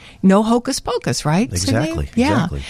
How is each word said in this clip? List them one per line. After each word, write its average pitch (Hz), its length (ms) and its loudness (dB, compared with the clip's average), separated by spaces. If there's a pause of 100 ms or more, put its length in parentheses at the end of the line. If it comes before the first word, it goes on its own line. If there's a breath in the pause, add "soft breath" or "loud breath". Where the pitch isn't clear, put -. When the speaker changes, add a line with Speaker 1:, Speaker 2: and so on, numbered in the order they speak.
(220 loud breath)
Speaker 1:
No 190 200 6
hocus 240 380 0
pocus, - 440 -4
right, 160 320 0
Sidney? 110 340 -2
Speaker 2:
Exactly, 73 240 -4
Speaker 1:
Yeah. 254 300 2
Speaker 2:
exactly. - 260 -6